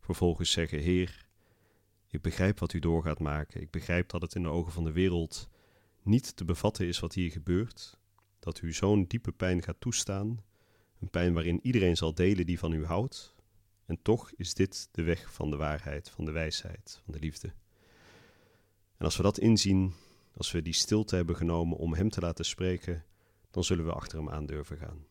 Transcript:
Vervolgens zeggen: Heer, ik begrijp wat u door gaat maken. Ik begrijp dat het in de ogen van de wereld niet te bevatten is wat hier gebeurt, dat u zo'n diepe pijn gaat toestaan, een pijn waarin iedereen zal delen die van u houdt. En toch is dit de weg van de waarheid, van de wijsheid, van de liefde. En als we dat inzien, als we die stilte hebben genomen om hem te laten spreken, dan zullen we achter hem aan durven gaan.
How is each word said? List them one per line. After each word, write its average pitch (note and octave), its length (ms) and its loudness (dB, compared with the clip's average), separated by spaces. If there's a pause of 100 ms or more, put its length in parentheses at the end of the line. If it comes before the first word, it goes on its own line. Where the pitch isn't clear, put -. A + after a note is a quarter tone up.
Vervolgens E2+ 500 0
zeggen: D#2+ 280 0
Heer, F2+ 500 0 (760)
ik - 160 -8
begrijp F#2 360 2
wat - 140 -2
u E2+ 60 0
door E2 240 2
gaat D#2 160 -2
maken. D2+ 420 -4
Ik D#2 100 -12
begrijp F2 380 -2
dat E2+ 140 -6
het E2+ 120 -8
in F#2+ 80 -2
de E2 60 -2
ogen E2 240 -2
van E2+ 120 -2
de D#2 80 0
wereld F2 560 0 (540)
niet A2 340 2
te F#2 80 -8
bevatten F2 420 0
is F2 140 -2
wat E2+ 140 -4
hier F2+ 160 0
gebeurt, F2+ 680 -4 (400)
dat - 220 -8
u E2 120 -6
zo'n G2+ 320 4
diepe G2+ 280 -4
pijn F2+ 300 0
gaat - 180 -8
toestaan, G#2+ 640 -2 (560)
een F#2 100 -6
pijn F2 220 4
waarin E2+ 300 2
iedereen F#2+ 340 4
zal D#2+ 180 0
delen F2+ 320 4
die F2 120 0
van E2 140 -2
u D#2 120 -2
houdt. F#2 500 -4 (520)
En E2+ 160 -4
toch - 340 2
is - 180 -6
dit - 380 0
de E2+ 100 -4
weg E2 300 0
van D2+ 180 -4
de D2 60 -2
waarheid, D2+ 540 -4
van - 140 -8
de D#2 60 -4
wijsheid, D#2+ 760 -6
van - 80 -12
de D#2 80 -8
liefde. - 320 -6 (1400)
En - 80 -4
als D#2 120 2
we - 60 0
dat G2 160 4
inzien, F#2+ 540 6 (440)
als - 140 -6
we E2+ 120 0
die E2 100 -4
stilte G#2+ 440 2
hebben E2+ 200 2
genomen E2+ 420 2
om E2 160 0
hem G2 160 2
te - 100 -4
laten E2+ 240 -2
spreken, F2+ 600 -2 (460)
dan F#2 140 -2
zullen E2+ 200 2
we E2 80 -2
achter - 260 -8
hem D2+ 100 -6
aan D2+ 180 -6
durven D2 300 -8
gaan. D2+ 340 -12